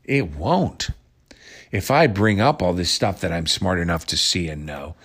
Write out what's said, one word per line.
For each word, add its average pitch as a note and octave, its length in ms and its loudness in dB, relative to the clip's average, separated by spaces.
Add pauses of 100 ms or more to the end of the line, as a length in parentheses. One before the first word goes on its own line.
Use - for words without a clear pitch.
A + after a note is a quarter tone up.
It G#2 320 -2
won't. C#3 540 0 (840)
If G2+ 200 -2
I D3+ 160 6
bring G#2 340 2
up B2+ 200 2
all F2+ 120 2
this F2 180 -2
stuff G2+ 300 -2
that F2+ 100 -2
I'm E2+ 160 -4
smart F#2 320 0
enough E2+ 280 -2
to - 100 -2
see F2 300 0
and D2+ 180 -10
know, C#2+ 400 -12